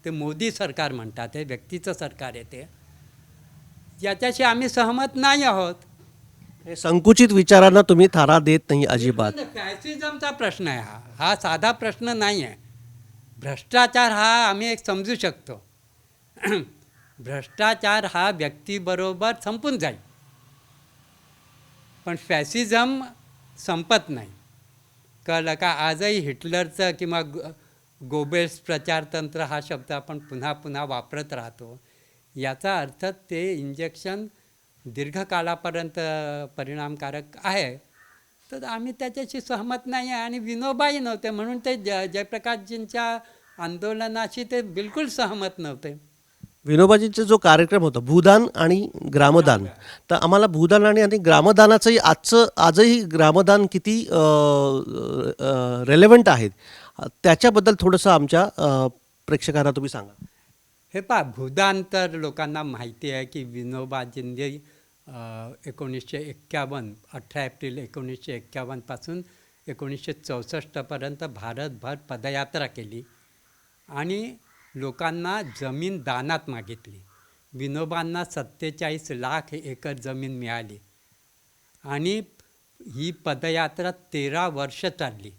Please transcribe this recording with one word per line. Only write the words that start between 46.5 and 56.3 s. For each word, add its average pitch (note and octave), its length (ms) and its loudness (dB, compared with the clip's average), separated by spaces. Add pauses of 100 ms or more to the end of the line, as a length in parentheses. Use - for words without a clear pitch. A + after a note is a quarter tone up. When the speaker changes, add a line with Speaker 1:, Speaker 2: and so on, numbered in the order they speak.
Speaker 2:
विनोबाजींचा G#3 580 6
जो G#3+ 140 6
कार्यक्रम E3+ 460 6
होता, B2 180 0
भूदान F3+ 540 8
आणि F3+ 360 0 (240)
ग्रामदान, - 0 -
Speaker 1:
ग्रामदान. C#3+ 500 6 (460)
Speaker 2:
तर E3+ 40 2
आम्हाला G3 320 4
भूदान F3 400 4
आणि, G#3+ 140 4
आणि G#3 180 2
ग्रामदानाचंही G#3 800 8
आजचं, A3+ 480 6 (100)
आजही G#3+ 440 6
ग्रामदान F3+ 720 4
किती, G#3+ 380 -2
अ, - 40 0
अ, C3+ 1700 0
रेलेव्हंट G3+ 440 10
आहे, A#2 200 2 (520)